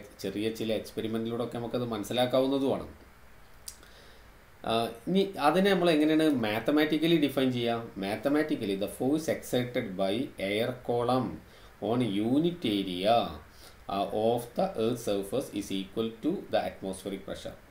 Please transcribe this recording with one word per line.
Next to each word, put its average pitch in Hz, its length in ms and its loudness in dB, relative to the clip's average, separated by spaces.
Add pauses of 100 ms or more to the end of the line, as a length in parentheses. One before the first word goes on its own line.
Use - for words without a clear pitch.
(180)
ചെറിയ 104 320 -2
ചില 110 220 -4
എക്സ്പെരിമെന്റിലൂടെയൊക്കെ 113 880 -4
നമുക്കത് 117 260 -4
മനസ്സിലാക്കാവുന്നതുമാണ്. 123 1000 2 (1800)
ആ, 113 220 0 (200)
ഇനി 190 320 2
അതിനെ 170 300 4
നമ്മൾ 175 200 4
എങ്ങനെയാണ് 156 380 4
മാത്തമാറ്റിക്കലി 147 880 2
ഡിഫൈൻ 135 360 2
ചെയ്യുക? 117 360 -2 (100)
Mathematically, 117 760 0
the 98 120 -2
force 147 400 -2
exerted 113 680 -2
by 98 160 2 (260)
air 104 300 0 (220)
column 120 420 2 (520)
on 117 160 2
unit 127 680 2
area, 98 500 2 (760)
ആ, 196 120 -2
of 117 400 2 (160)
the 185 80 2 (120)
earth 120 300 0
surface 104 480 -2
is 101 160 -4
equal 104 360 -4
to 127 220 -4
the 170 380 -2
atmospheric 95 580 -8
pressure. - 300 -10 (140)